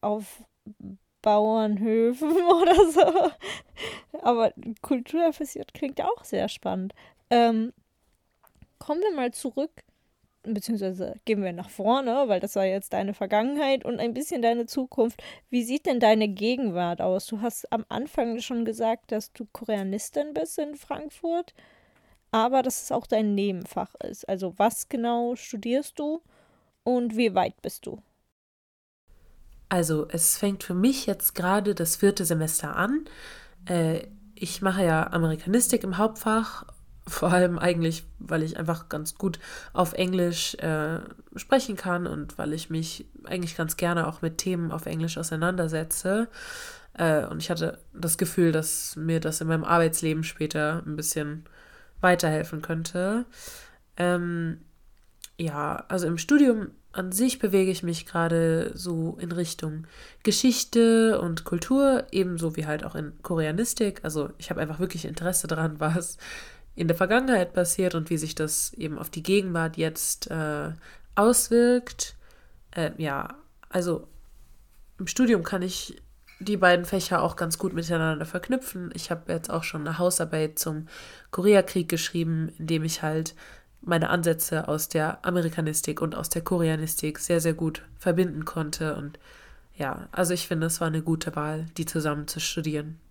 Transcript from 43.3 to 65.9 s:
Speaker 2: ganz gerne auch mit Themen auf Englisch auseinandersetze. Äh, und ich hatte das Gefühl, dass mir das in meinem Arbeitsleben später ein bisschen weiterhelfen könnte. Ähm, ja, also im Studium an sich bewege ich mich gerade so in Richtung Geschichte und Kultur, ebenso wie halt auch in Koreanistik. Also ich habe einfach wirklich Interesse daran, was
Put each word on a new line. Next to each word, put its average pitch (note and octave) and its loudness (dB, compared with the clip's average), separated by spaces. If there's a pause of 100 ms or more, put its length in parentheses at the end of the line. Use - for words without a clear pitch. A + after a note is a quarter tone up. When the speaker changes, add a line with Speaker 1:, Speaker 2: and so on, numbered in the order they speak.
Speaker 2:
ganz D#3+ -4
gerne E3+ 0
auch D#3+ -8
mit D#3+ -4
Themen E3+ -2
auf D#3+ -8
Englisch D#3+ -4
auseinandersetze. E3 -2 (680)
Äh, D#3 4
und D#3 -6
ich - -6
hatte E3 -2 (140)
das E3 -2
Gefühl, E3+ 4
dass - -2
mir D#3+ 0
das D#3+ -4
in D#3+ -2
meinem D#3+ 2
Arbeitsleben D#3+ 2
später D#3 -2
ein D3+ -6
bisschen D#3 -4 (560)
weiterhelfen D#3+ 2
könnte. F3+ -2 (720)
Ähm, F3 0 (760)
ja, D3+ -4
also F3+ -2
im E3+ 0
Studium B3 6 (220)
an F#3 -6
sich A#3+ 2
bewege F#3+ 4
ich E3+ -2
mich E3+ -4
gerade E3 2
so E3 -4
in E3+ -6
Richtung D#3+ -6 (360)
Geschichte A3+ 4
und E3 -4
Kultur, C4 2
ebenso E3 0
wie D#3 -4
halt D3+ -4
auch D#3+ -10
in D3+ -8
Koreanistik. F3+ -2
Also D3+ -2
ich - -14
habe E3+ -4
einfach D#3 -4
wirklich F3 -4
Interesse E3 -2
daran, D#3+ 0
was D#3+ 0 (600)